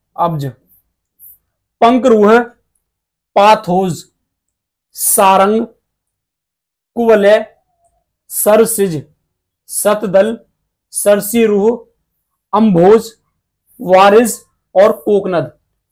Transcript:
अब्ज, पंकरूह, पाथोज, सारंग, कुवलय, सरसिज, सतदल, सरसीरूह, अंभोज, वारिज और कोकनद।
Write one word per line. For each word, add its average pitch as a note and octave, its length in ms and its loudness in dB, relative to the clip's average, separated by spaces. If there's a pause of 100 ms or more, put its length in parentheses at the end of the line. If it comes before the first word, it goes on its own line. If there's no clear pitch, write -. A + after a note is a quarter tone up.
(160)
अब्ज, D#3+ 300 -6 (1300)
पंकरूह, A#3 580 2 (960)
पाथोज, G3 680 0 (920)
सारंग, G3 720 0 (1300)
कुवलय, A3 480 2 (880)
सरसिज, G3+ 720 -2 (640)
सतदल, G#3 720 -2 (540)
सरसीरूह, G#3 920 -2 (680)
अंभोज, G#3 600 2 (680)
वारिज G3+ 600 2 (340)
और G3+ 240 4
कोकनद। F#3+ 540 -4 (400)